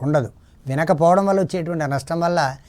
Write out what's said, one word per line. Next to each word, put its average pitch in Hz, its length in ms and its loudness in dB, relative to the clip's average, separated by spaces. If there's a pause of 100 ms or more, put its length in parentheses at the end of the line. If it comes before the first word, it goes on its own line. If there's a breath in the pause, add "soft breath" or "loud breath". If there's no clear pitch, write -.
ఉండదు. 139 280 0 (360 soft breath)
వినకపోవడం 165 600 2
వల్ల 196 140 2
వచ్చేటువంటి 170 440 -4
ఆ - 20 -2
నష్టం 139 340 -4
వల్ల 165 360 0 (120)